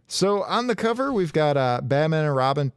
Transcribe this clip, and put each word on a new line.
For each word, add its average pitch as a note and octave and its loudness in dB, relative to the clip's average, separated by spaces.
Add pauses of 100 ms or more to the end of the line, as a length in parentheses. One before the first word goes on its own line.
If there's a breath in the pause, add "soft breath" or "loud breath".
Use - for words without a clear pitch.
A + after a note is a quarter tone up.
So G3+ 0
on A3+ -2
the A#3 0
cover, A#3+ -2
we've F3+ -2
got, D3 2
uh, B2+ 0
Batman D3+ 0
and D3 0
Robin C3+ 0